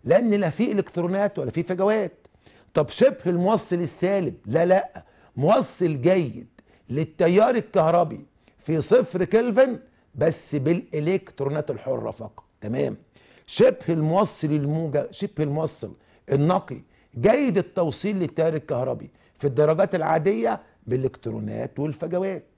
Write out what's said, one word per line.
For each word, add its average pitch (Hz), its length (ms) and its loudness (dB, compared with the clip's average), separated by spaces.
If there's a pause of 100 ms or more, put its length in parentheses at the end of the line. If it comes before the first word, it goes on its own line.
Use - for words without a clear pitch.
لأن 208 300 4
لا 202 160 2
فيه 214 220 -2
إلكترونات 196 680 -2
ولا 127 120 -6
فيه 165 120 -4
فجوات. 190 480 -2 (640)
طب 151 160 0
شبه - 360 2
الموصل 180 500 0
السالب؟ 175 600 -2 (100)
لا، 151 200 2
لا، 185 380 0 (340)
موصل 165 640 0
جيد 165 460 0 (420)
للتيار 180 640 2
الكهربي 165 720 0 (400)
في 156 160 0
صفر 185 440 2
كلفن، 240 540 2 (360)
بس 147 400 -2
بالإلكترونات 151 1160 -2
الحرة 117 400 -6
فقط. - 320 -16 (180)
تمام؟ 120 360 -4 (500)
شبه - 420 2
الموصل 160 580 0
الموجب، 147 640 -2
شبه 202 320 -6
الموصل 147 500 -6 (380)
النقي 147 500 0 (360)
جيد 226 400 2
التوصيل 185 640 -2
للتيار 160 340 -2
الكهربي 131 560 -4 (300)
في 147 80 -2
الدرجات 151 480 2
العادية 190 640 0 (260)
بالإلكترونات 113 920 -6
والفجوات. 175 640 -4 (140)